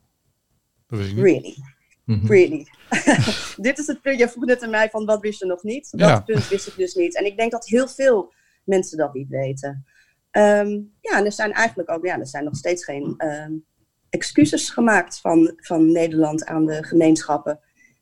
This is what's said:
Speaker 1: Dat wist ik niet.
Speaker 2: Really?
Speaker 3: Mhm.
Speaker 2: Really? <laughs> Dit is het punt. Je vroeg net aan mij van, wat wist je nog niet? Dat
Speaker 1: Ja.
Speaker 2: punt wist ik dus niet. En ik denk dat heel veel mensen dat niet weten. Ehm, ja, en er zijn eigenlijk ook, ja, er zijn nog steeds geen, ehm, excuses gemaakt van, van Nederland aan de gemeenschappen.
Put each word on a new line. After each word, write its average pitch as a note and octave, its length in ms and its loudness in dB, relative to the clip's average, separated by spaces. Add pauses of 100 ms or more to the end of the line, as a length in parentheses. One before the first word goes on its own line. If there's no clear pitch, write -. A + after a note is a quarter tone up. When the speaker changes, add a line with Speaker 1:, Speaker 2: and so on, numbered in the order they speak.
(880)
Speaker 1:
Dat A2+ 120 -8
wist G2 120 -4
ik G2 40 -8
niet. A#2+ 100 2
Speaker 2:
Really? D3+ 300 2 (500)
Speaker 3:
Mhm. - 220 0
Speaker 2:
Really? F3 400 4 (500)
<laughs> G3 500 -4
Dit C#4 120 -2
is D4 80 -8
het - 140 -6
punt. C4+ 180 0
Je A#3+ 100 4
vroeg A#3+ 160 -8
net B3 180 0
aan A3+ 60 -8
mij A3 200 0
van, G#3+ 160 -6
wat G#3 160 0
wist G#3 180 -6
je F#3+ 60 -6
nog F3+ 180 -4
niet? A#3+ 280 -8
Dat - 80 -6 (100)
Speaker 1:
Ja. A#2 100 4
Speaker 2:
punt - 280 -2
wist G3 200 -4
ik - 100 -18
dus F#3 180 -4
niet. F3 220 -2
En G3+ 80 -2
ik G3+ 120 -4
denk A3+ 140 -2
dat A#3 160 -8
heel B3 200 2
veel B3 460 0 (300)
mensen F#3 340 0
dat C#3+ 160 -2
niet C3+ 160 -10
weten. C3+ 560 -6 (460)
Ehm, G#3 380 4 (320)
ja, G#4 160 -2
en G#3 80 2
er G#3 60 -2
zijn G#3+ 200 -4
eigenlijk G#3+ 400 -2
ook, E3 140 -4
ja, E3+ 140 -2
er A#2+ 80 -8
zijn C#3+ 160 -10
nog D3+ 120 -6
steeds F3 280 -4
geen, D3 340 -8
ehm, D3+ 340 -8 (580)
excuses - 600 0
gemaakt G#3+ 500 0
van, E3 360 4
van D#3+ 360 2
Nederland D#3+ 540 0
aan D#3+ 200 0
de D#3 180 -4
gemeenschappen. D#3 760 2 (420)